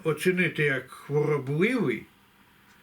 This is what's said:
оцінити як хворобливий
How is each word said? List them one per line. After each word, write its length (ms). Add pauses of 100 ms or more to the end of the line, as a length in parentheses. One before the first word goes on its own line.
оцінити 580
як 280
хворобливий 1160 (760)